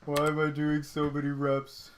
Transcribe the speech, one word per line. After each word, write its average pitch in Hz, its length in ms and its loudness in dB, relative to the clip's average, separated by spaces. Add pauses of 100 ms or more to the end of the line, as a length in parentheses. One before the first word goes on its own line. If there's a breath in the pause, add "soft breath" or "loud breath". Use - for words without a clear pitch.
Why 147 220 2
am 151 140 2
I 151 100 4
doing 151 320 0
so 147 300 -2
many 143 160 -2
reps? 139 680 -2